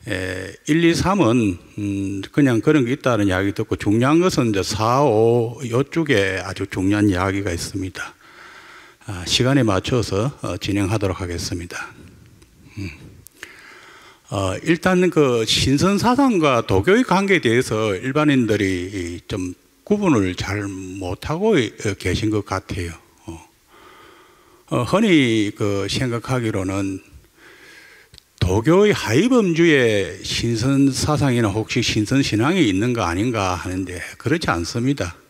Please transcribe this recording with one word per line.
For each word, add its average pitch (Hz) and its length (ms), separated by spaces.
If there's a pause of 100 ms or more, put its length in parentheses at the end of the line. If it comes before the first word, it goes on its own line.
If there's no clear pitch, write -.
에, 92 460 (140)
일, 160 160
이, 165 100
삼은, 123 640 (200)
음, 98 440 (120)
그냥 127 260
그런 151 260
게 117 60
있다는 117 360
이야기 98 260
듣고, 107 240
중요한 123 420
것은 156 300
이제 95 140
사, 113 400
오 117 600
이쪽에 113 800
아주 98 240
중요한 104 400
이야기가 98 440
있습니다. 92 640 (920)
아, 90 200
시간에 127 380
맞춰서, 107 760
어, 92 160
진행하도록 98 640
하겠습니다. 87 680 (880)
음. 98 120 (1400)
어, 95 340
일단 180 460
그 127 360
신선 165 540
사상과 208 680
도교의 180 360
관계에 190 360
대해서 110 560
일반인들이 127 680
이 90 640
좀 92 260 (300)
구분을 135 520
잘 101 280
못하고, 98 960
어, 107 420
계신 95 300
것 107 160
같아요. 92 480 (320)
어. 82 240 (1200)
어, 131 140
흔히 131 720
그 101 340
생각하기로는 107 1120 (1400)
도교의 151 540
하위범주에 143 1300
신선 131 680
사상이나 127 580
혹시 110 320
신선 113 420
신앙이 143 440
있는 104 260
거 117 100
아닌가 95 520
하는데, 90 460 (160)
그렇지 156 320
않습니다. 117 680 (140)